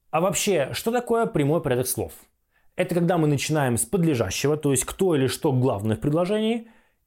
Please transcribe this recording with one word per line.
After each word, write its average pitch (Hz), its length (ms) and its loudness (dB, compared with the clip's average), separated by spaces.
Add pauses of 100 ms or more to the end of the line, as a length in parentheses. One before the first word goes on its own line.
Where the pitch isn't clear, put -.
(120)
А 156 80 0
вообще, 170 540 0
что - 180 -4
такое 233 340 0
прямой 156 360 0
порядок 127 260 0
слов? - 240 -4 (640)
Это 175 180 -2
когда 170 240 2
мы 156 100 2
начинаем 143 500 0
с - 80 -2
подлежащего, 147 720 0
то 143 140 0
есть 123 120 0
кто 185 320 0
или 131 120 2
что 143 260 -2
главное 110 420 0
в - 60 -4
предложении – 208 680 0 (400)